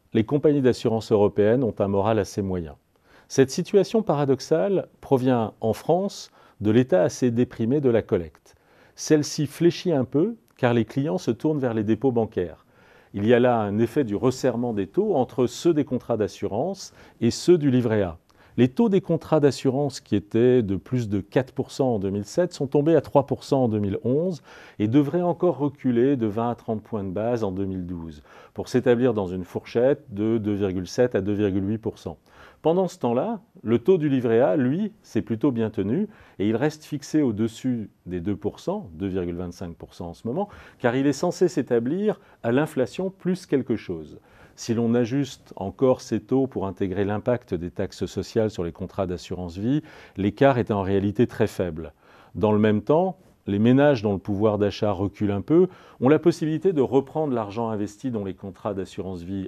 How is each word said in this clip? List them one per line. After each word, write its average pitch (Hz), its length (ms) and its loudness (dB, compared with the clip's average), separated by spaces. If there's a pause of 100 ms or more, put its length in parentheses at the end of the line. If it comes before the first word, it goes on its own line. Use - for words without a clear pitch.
(140)
les 110 120 2
compagnies 147 360 2
d'assurance 113 500 0
européennes 104 520 4
ont 107 160 -2
un 101 80 2
moral 101 320 2
assez 98 240 -4
moyen. 87 320 -6 (540)
Cette 135 200 4
situation 190 540 0
paradoxale 156 880 0 (120)
provient, 123 580 0
en 110 140 0
France, - 560 -2 (320)
de 104 80 0
l'état 127 320 4
assez 127 300 0
déprimé 120 500 0
de 135 80 2
la 110 140 2
collecte. - 500 -6 (400)
Celle-ci 151 540 0
fléchit 170 440 0
un 135 140 0
peu, 196 300 0 (220)
car 120 180 2
les 117 100 2
clients 156 320 -4
se 123 140 -4
tournent 151 280 -2
vers 127 140 -2
les 110 100 -2
dépôts 113 280 0
bancaires. 104 560 -4 (480)
Il 101 100 -2
y 117 80 6
a 117 60 6
là 123 180 4
un 104 220 0
effet 117 240 0
du 101 120 -4
resserrement 120 580 -2
des 98 120 -2
taux 196 300 0
entre 123 320 0
ceux - 260 0
des 147 100 0
contrats 123 340 -4
d'assurance 107 760 -6 (280)
et 120 100 2
ceux 175 260 4
du 143 140 2
livret 113 320 2
A. 82 160 -6 (400)
Les 127 100 6
taux 233 200 2
des 190 120 2
contrats 160 380 0
d'assurance 139 600 0
qui - 160 -4
étaient 120 480 2
de 98 140 -2
plus 117 320 -4
de 98 100 -2
quatre 127 340 -2
pour - 160 -6
cent 131 240 0
en 107 60 -2
deux 95 100 -2
mille 101 160 -4
sept 175 280 -2
sont - 120 -6
tombés 147 300 2
à 151 60 4
trois - 260 2
pour - 160 -4
cent 131 220 2
en - 20 2
deux 110 100 0
mille 101 260 -2
onze 151 380 -2 (380)
et 107 80 0
devraient 143 340 2
encore 170 380 0
reculer 131 560 0
de 113 100 -2
vingt 110 240 -2
à 117 60 -4
trente 110 260 -6
points 104 220 -8
de 98 80 -6
base 110 320 -2
en 98 80 -2
deux 98 140 -4
mille 92 200 -6
douze, 82 380 -12 (320)
pour 98 120 -8
s'établir 123 460 2
dans 101 140 -2
une 92 160 -6
fourchette 127 680 -2
de 110 280 0
deux 104 160 -2
virgule 95 320 -2
sept 123 260 0
à 101 80 0
deux 101 120 -2
virgule 98 360 0
huit 110 80 -2
pour 110 220 -8
cent. - 180 -12 (460)
Pendant 175 240 2
ce - 100 -10
temps-là, 160 440 -2 (200)
le 113 160 2
taux 185 220 4
du 151 100 0
livret 120 300 2
A, 151 160 4
lui, 156 360 0 (120)
s'est - 180 -4
plutôt 117 300 0
bien 113 180 -2
tenu 113 380 -2 (320)
et 101 100 0
il 110 60 2
reste 147 280 -2
fixé 151 380 -2
au-dessus 113 680 -2 (160)
des 90 140 -6
deux 98 140 -4
pour - 240 -8
cent, 180 360 -6
deux 85 100 -6
virgule 90 300 -4
vingt-cinq 87 400 -10
pour - 180 -18
cent 90 140 -12
en 85 80 -12
ce - 120 -14
moment, 185 220 -4 (300)
car 120 160 0
il 135 100 0
est 143 80 2
censé 175 340 0
s'établir 151 720 -2 (220)
à 117 100 -2
l'inflation 147 600 -2
plus 180 340 -6
quelque 127 300 0
chose. 78 440 -10 (400)
Si - 140 -2
l'on 117 220 2
ajuste 127 600 -2
encore 127 460 0
ces 110 180 -4
taux 131 280 0
pour 98 180 -6
intégrer 98 400 -2
l'impact 104 480 -4
des 87 160 -4
taxes 92 380 -8
sociales 110 420 -2
sur 92 140 -8
les 85 80 -6
contrats 92 340 -6
d'assurance 87 500 -8
vie, 123 280 -2 (320)
l'écart 123 420 2
est 110 140 -2
en 104 100 0
réalité 98 460 0
très - 180 -2
faible. 82 480 -6 (400)
Dans 107 180 2
le 107 60 4
même 104 240 4
temps, 170 380 0 (260)
les 101 140 -2
ménages 127 420 4
dont 104 120 0
le 95 40 -2
pouvoir 104 400 0
d'achat 101 340 0
recule 98 380 -2
un 101 120 -2
peu 170 260 4 (340)
ont 123 80 4
la 151 80 6
possibilité 160 560 0
de 143 80 0
reprendre 135 540 0
l'argent 113 340 -4
investi 104 400 -6
dans 110 140 -6
les 95 100 -8
contrats 98 400 -10
d'assurance 92 480 -10
vie 92 260 -8